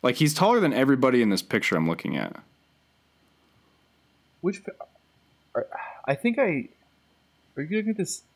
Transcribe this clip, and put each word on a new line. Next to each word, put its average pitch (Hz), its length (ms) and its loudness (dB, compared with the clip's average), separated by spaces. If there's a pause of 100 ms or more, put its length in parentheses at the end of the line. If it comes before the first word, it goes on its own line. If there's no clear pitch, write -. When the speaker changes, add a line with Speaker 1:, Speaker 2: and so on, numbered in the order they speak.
Speaker 1:
Like, - 140 0
he's 151 180 2
taller 220 260 4
than 156 120 2
everybody 127 500 4
in 107 80 4
this 95 120 2
picture - 340 -2
I'm 82 120 0
looking 82 280 -4
at. 52 200 -8 (2000)
Speaker 2:
Which 196 240 -4
pi-, - 80 -12 (840)
are, - 120 -2 (400)
I 143 80 0
think 233 240 -2
I, 170 300 0 (880)
are 139 60 -8
you 170 140 -4
looking 220 160 -2
at 214 40 -4
this - 260 -6 (140)